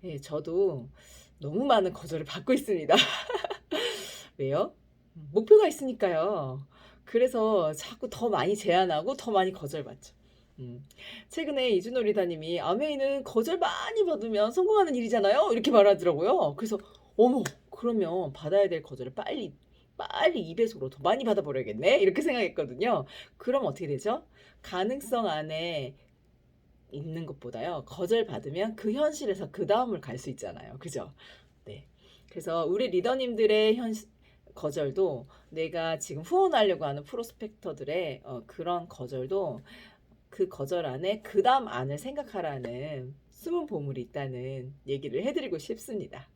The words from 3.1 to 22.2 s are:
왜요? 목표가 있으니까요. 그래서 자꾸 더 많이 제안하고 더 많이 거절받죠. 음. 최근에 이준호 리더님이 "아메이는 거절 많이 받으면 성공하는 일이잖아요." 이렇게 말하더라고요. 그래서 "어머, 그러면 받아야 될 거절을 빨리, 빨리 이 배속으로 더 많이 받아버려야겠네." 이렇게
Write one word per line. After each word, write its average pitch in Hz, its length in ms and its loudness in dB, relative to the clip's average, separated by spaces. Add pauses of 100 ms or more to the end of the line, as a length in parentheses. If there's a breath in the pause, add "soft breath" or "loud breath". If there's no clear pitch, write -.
왜요? 147 360 0 (580)
목표가 330 360 10
있으니까요. 175 960 -2 (380 soft breath)
그래서 220 720 2
자꾸 - 360 -12
더 - 180 -4
많이 190 280 2
제안하고 180 580 2
더 262 160 -8
많이 190 220 2
거절받죠. 156 640 -10 (440 soft breath)
음. 123 260 -14 (440 loud breath)
최근에 277 420 -2
이준호 226 320 2
리더님이 175 580 0
"아메이는 269 640 0
거절 320 340 0
많이 415 460 0
받으면 220 460 2
성공하는 370 440 4
일이잖아요." 233 580 4
이렇게 226 180 2
말하더라고요. 196 840 6
그래서 214 220 -4 (380 loud breath)
"어머, 247 260 6 (280)
그러면 185 600 -2
받아야 180 360 2
될 165 140 -4
거절을 127 320 -10
빨리, 208 400 -6 (420 soft breath)
빨리 - 440 0
이 165 140 -8
배속으로 180 360 -2
더 - 120 -20
많이 233 220 2
받아버려야겠네." 143 760 2
이렇게 190 220 4